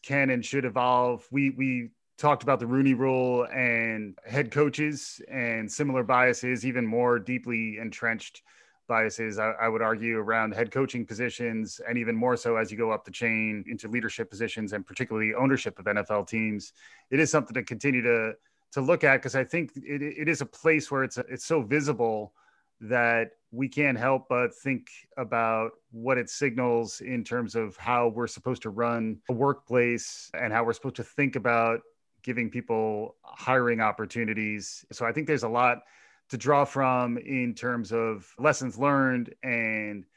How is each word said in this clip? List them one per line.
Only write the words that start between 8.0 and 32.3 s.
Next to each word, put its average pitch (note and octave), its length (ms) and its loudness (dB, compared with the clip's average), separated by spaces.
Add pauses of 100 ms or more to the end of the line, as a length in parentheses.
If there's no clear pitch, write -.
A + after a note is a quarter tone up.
biases, A2 520 0
I, A2 120 2
I A2+ 160 -2
would A2 140 0
argue, A2+ 360 0
around A2 360 0
head A2 180 -2
coaching B2+ 340 -2
positions, A2+ 800 -4
and A#2+ 100 -2
even A#2 180 0
more A#2+ 220 2
so A#2 180 0
as A2 160 0
you G#2+ 60 -8
go A2+ 140 0
up G#2+ 140 -2
the G2 60 -16
chain A2 560 -2
into A2 200 -10
leadership A2+ 420 -4
positions G#2 440 -4
and G2+ 120 -6
particularly A2 480 -2
ownership B2+ 460 0
of F#2+ 80 -6
N G#2 100 2
F G#2 140 -2
L G#2 120 2
teams. G#2+ 500 -4 (380)
It C3+ 80 4
is D#3 100 4
something D3 240 0
to A#2+ 100 -2
continue B2+ 400 0
to, A2+ 300 2 (400)
to C#3+ 80 -2
look D#3 220 4
at, C3+ 180 6
'cause - 140 -6
I C3 80 2
think D#3+ 320 -4
it, C#3 260 -8
it D3+ 260 -6
is D#3 140 0
a C#3 40 -4
place D#3 440 2
where C3+ 140 0
it's, B2 140 -4
it's - 280 -8
so D#3+ 160 2
visible A#2 720 0 (460)
that A#2 520 2 (200)
we B2+ 160 -2
can't C#3+ 300 0
help B2+ 320 2
but B2 240 2
think C3 340 -4 (300)
about A2+ 540 0 (200)
what A#2+ 260 -2
it A#2+ 120 -2
signals A#2+ 720 0
in B2 220 -4
terms A#2 320 -4
of A2 220 -2
how A#2+ 320 2
we're A2+ 180 -2
supposed - 340 -6
to A2+ 80 -8
run A2+ 480 -2 (120)
a B2+ 40 -2
workplace A#2+ 1000 0
and A2+ 200 -2
how A#2 100 2
we're A#2 100 2
supposed B2+ 240 -8
to A#2 60 -6
think C3+ 320 0
about A#2 440 2 (440)
giving A#2+ 260 -2